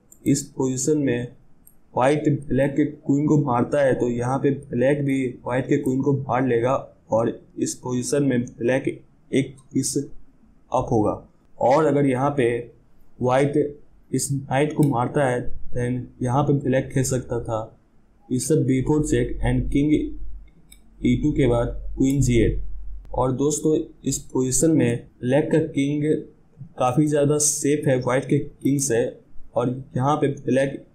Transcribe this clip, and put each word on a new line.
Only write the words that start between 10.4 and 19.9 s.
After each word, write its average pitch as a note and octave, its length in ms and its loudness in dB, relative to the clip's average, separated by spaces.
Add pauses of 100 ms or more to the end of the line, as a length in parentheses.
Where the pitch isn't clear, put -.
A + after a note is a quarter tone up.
होगा। G2+ 340 0 (340)
और D3+ 280 4
अगर C#3 200 2
यहाँ C3+ 300 0
पे B2+ 80 2 (800)
white C#3 340 2 (540)
इस C3 220 -2
night C#3 420 0
को D#3 80 2
मारता C3+ 440 0
है, B2 140 0 (280)
then B2 300 0 (240)
यहाँ B2+ 220 2
पे C#3+ 140 2
black C3 340 0
खेल C3+ 120 0
सकता B2+ 360 -4
था A2+ 180 -4 (720)
bishop B2+ 380 0
B B2+ 160 2
four D3+ 240 2
check A#2+ 260 0 (160)
and B2 240 2
king C#3+ 180 2 (1120)